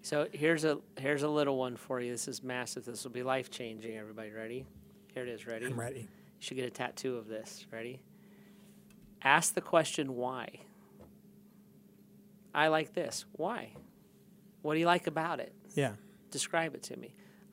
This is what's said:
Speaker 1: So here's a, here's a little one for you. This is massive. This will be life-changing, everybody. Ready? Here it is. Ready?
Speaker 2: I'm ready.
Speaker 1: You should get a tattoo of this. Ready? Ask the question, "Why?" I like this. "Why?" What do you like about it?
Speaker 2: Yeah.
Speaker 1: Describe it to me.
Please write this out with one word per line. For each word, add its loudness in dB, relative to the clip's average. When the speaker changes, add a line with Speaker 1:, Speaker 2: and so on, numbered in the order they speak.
Speaker 1:
So 2
here's 4
a, 4
here's 2
a 4
little 4
one 0
for -4
you. -2
This -4
is -8
massive. -4
This -8
will -8
be -4
life-changing, -4
everybody. -10
Ready? -8
Here -6
it -6
is. -10
Ready? -6
Speaker 2:
I'm -4
ready. -6
Speaker 1:
You -12
should -8
get -2
a -2
tattoo -4
of -8
this. -10
Ready? -8
Ask 6
the 0
question, 2
"Why?" -4
I 6
like 2
this. -4
"Why?" -4
What 0
do 4
you 6
like 6
about -2
it? -6
Speaker 2:
Yeah. 4
Speaker 1:
Describe 0
it -10
to -10
me. -12